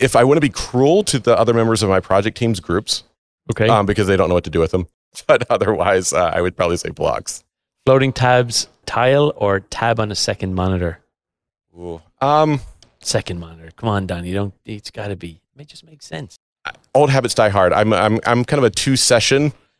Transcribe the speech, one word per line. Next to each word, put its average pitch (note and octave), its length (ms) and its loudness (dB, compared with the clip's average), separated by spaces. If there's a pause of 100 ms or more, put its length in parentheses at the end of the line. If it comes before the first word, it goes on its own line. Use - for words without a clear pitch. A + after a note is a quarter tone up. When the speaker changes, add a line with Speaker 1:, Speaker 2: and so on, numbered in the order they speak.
Speaker 1:
if B2+ 140 2
I A#2+ 100 6
wanna C#3+ 160 4
be C#3+ 80 0
cruel C#3+ 560 0
to - 140 -2
the A#2 200 2
other A#2 160 2
members A2+ 280 2
of G#2 60 0
my F#2+ 120 2
project G2 360 -2
team's A2+ 240 -2
groups, - 440 -4 (480)
Speaker 2:
Okay. A2 160 0
Speaker 1:
um, G#2+ 180 4
because G2+ 220 0
they G2 80 4
don't E2+ 120 2
know F2 60 2
what F2 100 0
to E2+ 60 -10
do E2 100 0
with E2 120 2
them. F2+ 200 -2
<laughs> - 340 -16
But - 220 2
otherwise, G2 640 0
uh, E2+ 220 0
I F2 80 -2
would F2+ 140 -4
probably F2 200 0
say E2 140 -10
blocks. - 520 -6 (440)
Speaker 2:
Floating C3 260 4
tabs, B2 560 0 (160)
tile, C3+ 520 0
or G2 240 0
tab A2+ 380 -4
on G#2+ 140 -4
a - 20 -8
second F#2+ 400 -6
monitor? F2+ 440 -4 (800)
Speaker 1:
Ooh. E2+ 240 -14 (180)
Um, D3 400 0 (400)
Speaker 2:
Second F#2+ 400 -6
monitor. E2 360 -18
Come A#2 120 -6
on, G2 180 -2
Donnie. F2+ 260 -8
Don't, G2+ 200 -6 (140)
it's G#2+ 240 -14
gotta G#2 260 -10
be. E2+ 240 -18 (180)
It D3 100 -20
just - 160 -20
makes D#3+ 200 -20
sense. D#3 320 -14 (580)
Speaker 1:
Old C#3 140 4
habits C3 260 0
die A2 140 4
hard. F#2+ 240 2
I'm, G#2+ 220 2
I'm, G#2+ 320 2
I'm A#2+ 180 0
kind D3 140 -2
of C3 60 2
a A2 60 2
two - 260 -2
session, C3+ 560 2 (260)